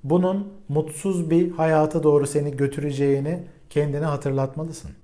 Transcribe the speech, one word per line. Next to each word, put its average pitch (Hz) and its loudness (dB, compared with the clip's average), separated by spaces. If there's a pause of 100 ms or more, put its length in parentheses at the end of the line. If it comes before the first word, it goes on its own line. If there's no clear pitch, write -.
bunun 185 0 (160)
mutsuz 160 -2
bir 170 4
hayata 156 2
doğru 147 4
seni 143 -2
götüreceğini 139 0 (280)
kendine 147 0
hatırlatmalısın. 139 -4 (140)